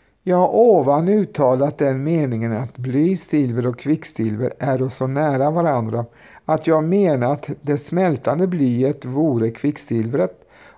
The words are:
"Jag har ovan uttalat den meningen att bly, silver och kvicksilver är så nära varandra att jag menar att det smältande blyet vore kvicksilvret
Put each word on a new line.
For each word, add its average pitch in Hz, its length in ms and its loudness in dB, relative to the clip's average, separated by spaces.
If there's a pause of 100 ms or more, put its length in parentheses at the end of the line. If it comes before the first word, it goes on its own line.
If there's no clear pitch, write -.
(240)
"Jag 180 140 0
har 180 180 2
ovan 170 520 4
uttalat 147 680 2
den 135 260 0
meningen 131 480 -2
att 117 260 -6
bly, 139 400 0
silver 123 480 -2
och 123 140 -4
kvicksilver 120 800 -2
är 131 300 -2
så 131 180 -6
nära 139 440 0
varandra 120 540 -2 (400)
att 156 220 -2
jag 156 160 2
menar 156 500 2
att - 160 -10 (120)
det 143 160 -2
smältande 165 720 -2
blyet 135 580 0
vore 127 460 0
kvicksilvret 139 960 -4 (280)